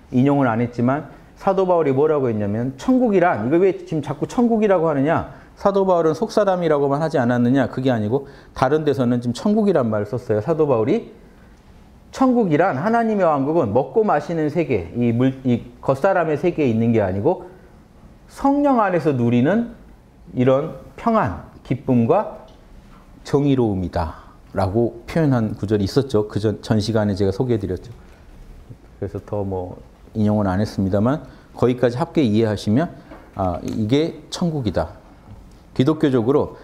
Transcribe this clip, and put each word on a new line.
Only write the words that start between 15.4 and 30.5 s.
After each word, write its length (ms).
이 180
겉사람의 580
세계에 280
있는 260
게 80
아니고 500
성령 540
안에서 320
누리는 580
이런 400
평안, 480
기쁨과 840
정의로움이다 920
라고 520
표현한 480
구절이 300
있었죠. 440
그 120
전, 220
전 180
시간에 340
제가 160
소개해드렸죠. 600
그래서 260
더 200
뭐 340
인용은 320
안 140